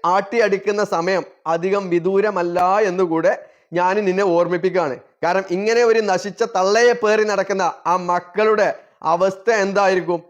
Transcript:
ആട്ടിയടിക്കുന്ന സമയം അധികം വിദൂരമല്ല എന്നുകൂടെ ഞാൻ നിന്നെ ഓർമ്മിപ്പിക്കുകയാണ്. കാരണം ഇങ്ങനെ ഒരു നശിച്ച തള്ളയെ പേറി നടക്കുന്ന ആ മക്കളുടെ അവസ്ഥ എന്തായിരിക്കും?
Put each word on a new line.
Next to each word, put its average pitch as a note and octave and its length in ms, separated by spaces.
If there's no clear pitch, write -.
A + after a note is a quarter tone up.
ആട്ടിയടിക്കുന്ന G3+ 680
സമയം F3 300
അധികം F#3+ 280
വിദൂരമല്ല F3+ 640
എന്നുകൂടെ F3 420
ഞാൻ F3+ 180
നിന്നെ F#3+ 160
ഓർമ്മിപ്പിക്കുകയാണ്. E3+ 580
കാരണം F#3 200
ഇങ്ങനെ A3+ 340
ഒരു A3+ 100
നശിച്ച G3 300
തള്ളയെ A3 460
പേറി G#3+ 300
നടക്കുന്ന F#3+ 320
ആ - 20
മക്കളുടെ G#3 560
അവസ്ഥ F#3+ 360
എന്തായിരിക്കും? F#3+ 640